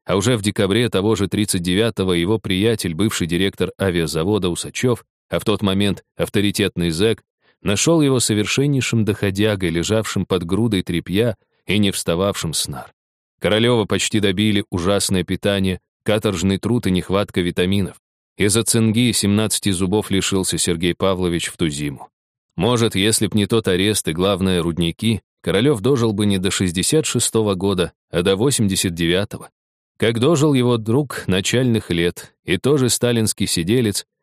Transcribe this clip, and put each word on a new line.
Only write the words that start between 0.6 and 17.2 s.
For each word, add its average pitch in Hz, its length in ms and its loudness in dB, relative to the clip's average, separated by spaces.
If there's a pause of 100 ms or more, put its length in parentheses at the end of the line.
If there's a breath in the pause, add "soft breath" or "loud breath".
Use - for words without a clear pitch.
того 101 260 0
же 98 140 0
тридцать 101 320 -2
девятого 92 520 0
его 87 260 0
приятель, 98 560 0
бывший 92 320 -2
директор 90 520 -2
авиазавода 87 720 0
Усачев, - 560 -4 (240)
а 85 100 -2
в - 60 -8
тот 104 160 0
момент 98 440 0 (120)
авторитетный 95 720 0
зэк, 101 340 0 (380)
нашел 156 400 2
его 131 200 2
совершеннейшим 117 840 0
доходягой, 101 640 0
лежавшим 90 560 -2
под 90 200 -2
грудой 95 380 0
тряпья 92 540 -2 (300)
и 92 100 0
не 101 140 4
встававшим 87 640 -2
с - 120 -4
нар. - 280 -12 (460)
Королева 110 440 2
почти 101 360 -2
добили 101 500 2
ужасное 95 520 0
питание, 95 580 -2 (220)
каторжный 98 540 0
труд 110 300 -2
и 95 40 0
нехватка 92 520 -2